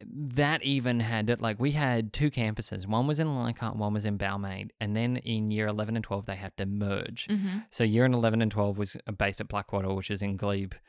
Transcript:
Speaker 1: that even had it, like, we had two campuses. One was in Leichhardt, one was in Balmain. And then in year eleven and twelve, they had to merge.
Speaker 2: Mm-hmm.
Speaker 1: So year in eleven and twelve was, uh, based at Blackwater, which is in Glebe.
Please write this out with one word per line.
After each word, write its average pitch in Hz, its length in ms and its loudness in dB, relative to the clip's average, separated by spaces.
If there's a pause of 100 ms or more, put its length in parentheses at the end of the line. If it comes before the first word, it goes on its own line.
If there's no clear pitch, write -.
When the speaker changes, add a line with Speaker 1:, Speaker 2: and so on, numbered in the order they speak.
Speaker 1:
that 143 580 0
even 127 380 2
had 110 280 0
it, 117 120 2
like, 110 180 0
we 139 140 2
had 123 400 2
two 147 180 2
campuses. 107 560 -2
One 113 220 2
was 147 100 0
in 156 180 0
Leichhardt, 117 400 -2
one 104 160 0
was 107 120 0
in 104 120 0
Balmain. 98 540 -4 (100)
And 104 160 -2
then 120 200 0
in 110 340 0
year 107 160 2
eleven 107 300 -2
and 113 80 -2
twelve, - 220 -4
they 98 100 -6
had 95 220 -10
to 98 80 -2
merge. 101 600 -2
Speaker 2:
Mm-hmm. 196 300 0 (140)
Speaker 1:
So - 100 0
year 113 220 6
in 127 100 6
eleven 113 280 4
and 110 100 4
twelve 104 260 0
was, 104 180 -4 (120)
uh, 107 40 -6
based 101 280 0
at 107 80 -6
Blackwater, 98 440 -2
which 95 200 -2
is 98 100 -4
in 101 140 -2
Glebe. 98 380 -2 (140)